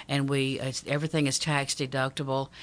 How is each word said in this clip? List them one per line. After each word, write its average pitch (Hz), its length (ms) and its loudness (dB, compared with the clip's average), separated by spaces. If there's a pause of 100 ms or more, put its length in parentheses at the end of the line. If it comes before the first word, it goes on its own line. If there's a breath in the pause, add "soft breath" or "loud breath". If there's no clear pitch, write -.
and 139 220 2
we, 135 300 2
it's, 131 260 -4
everything 147 400 2
is 131 140 2
tax 143 340 0
deductible, 135 760 -2 (140 loud breath)